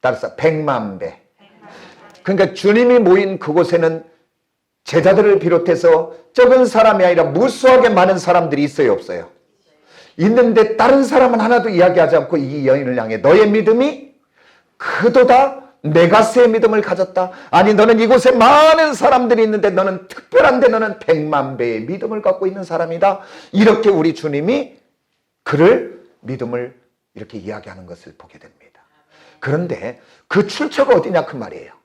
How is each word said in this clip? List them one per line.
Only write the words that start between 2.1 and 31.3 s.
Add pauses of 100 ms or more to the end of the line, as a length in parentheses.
그러니까
주님이
모인
그곳에는 (800)
제자들을
비롯해서 (220)
적은
사람이
아니라
무수하게
많은
사람들이
있어요,
없어요? (880)
있는데
다른
사람은
하나도
이야기하지
않고
이
여인을
향해
"너의
믿음이 (640)
크도다." (180)
메가스의
믿음을
가졌다. (200)
아니,
너는
이곳에
많은
사람들이
있는데
너는
특별한데
너는
백만
배의
믿음을
갖고
있는
사람이다. (320)
이렇게
우리
주님이 (680)
그를, (180)
믿음을 (400)
이렇게
이야기하는
것을
보게
됩니다. (580)
그런데 (260)
그
출처가
어디냐
그